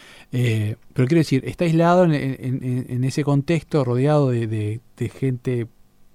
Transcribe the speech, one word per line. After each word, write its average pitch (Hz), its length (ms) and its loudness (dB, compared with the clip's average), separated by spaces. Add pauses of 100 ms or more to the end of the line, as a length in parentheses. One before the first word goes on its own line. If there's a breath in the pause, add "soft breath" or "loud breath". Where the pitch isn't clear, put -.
(360 loud breath)
Eh, 110 400 -2 (180)
pero 127 140 0
quiero 165 120 2
decir, 135 260 0
está - 200 -6
aislado 170 400 4
en, 160 100 4
en, 131 480 -4
en, 127 260 -4
en 123 140 -2
ese 139 200 0
contexto, 143 600 0
rodeado 135 460 2
de, 117 160 -2
de, 107 340 -4 (160)
de 113 120 -4
gente 123 580 -4 (480)